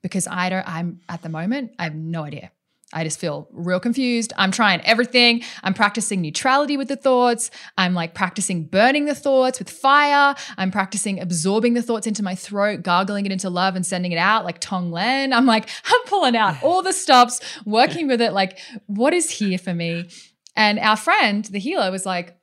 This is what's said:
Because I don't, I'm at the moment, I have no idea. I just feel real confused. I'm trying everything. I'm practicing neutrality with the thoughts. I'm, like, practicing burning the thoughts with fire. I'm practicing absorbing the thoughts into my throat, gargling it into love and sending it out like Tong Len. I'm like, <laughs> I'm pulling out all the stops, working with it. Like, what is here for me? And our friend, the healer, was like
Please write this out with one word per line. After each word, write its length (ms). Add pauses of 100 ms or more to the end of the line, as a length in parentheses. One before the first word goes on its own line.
Because 240
I 220
don't, 200
I'm 400
at 140
the 40
moment, 520
I 40
have 120
no 280
idea. 280 (420)
I 100
just 160
feel 320
real 280
confused. 580
I'm 140
trying 300
everything. 600 (220)
I'm 100
practicing 480
neutrality 560
with 100
the 80
thoughts. 540 (300)
I'm, 160
like, 180
practicing 540
burning 380
the 100
thoughts 440
with 120
fire. 640 (200)
I'm 160
practicing 480
absorbing 540
the 80
thoughts 260
into 160
my 120
throat, 480
gargling 420
it 80
into 160
love 260
and 100
sending 280
it 60
out 260
like 140
Tong 320
Len. 420
I'm 140
like, 200 (100)
<laughs> 80
I'm 200
pulling 320
out 260
all 200
the 100
stops, 480 (240)
working 420
with 140
it. 120
Like, 260 (260)
what 300
is 160
here 260
for 160
me? 340 (480)
And 240
our 160
friend, 500
the 140
healer, 320
was 140
like 380